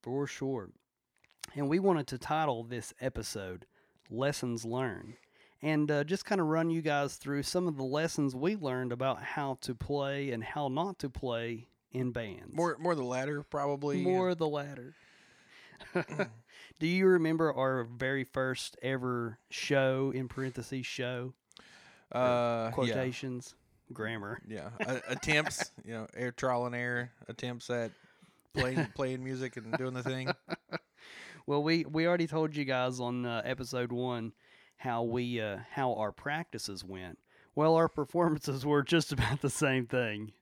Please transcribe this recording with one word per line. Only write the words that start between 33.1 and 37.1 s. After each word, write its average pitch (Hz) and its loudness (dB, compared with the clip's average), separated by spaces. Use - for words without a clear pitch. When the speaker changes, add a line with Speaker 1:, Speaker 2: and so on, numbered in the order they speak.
Speaker 1:
uh, 117 -2
episode 123 -2
one 120 -2
how 117 0
we, 120 0
uh, 104 -2
how 127 0
our 104 -2
practices 123 -6
went. 92 -10